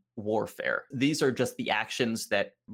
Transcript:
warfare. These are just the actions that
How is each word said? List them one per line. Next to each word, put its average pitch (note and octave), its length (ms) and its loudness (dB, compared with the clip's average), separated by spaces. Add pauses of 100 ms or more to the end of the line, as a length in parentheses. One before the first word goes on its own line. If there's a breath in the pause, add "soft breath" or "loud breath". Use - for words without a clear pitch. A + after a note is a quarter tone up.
(160)
warfare. G#2+ 760 -2
These C#3+ 300 0
are C3+ 100 4
just A#2+ 260 0
the - 120 -2
actions A2+ 580 0
that G2+ 280 0 (180)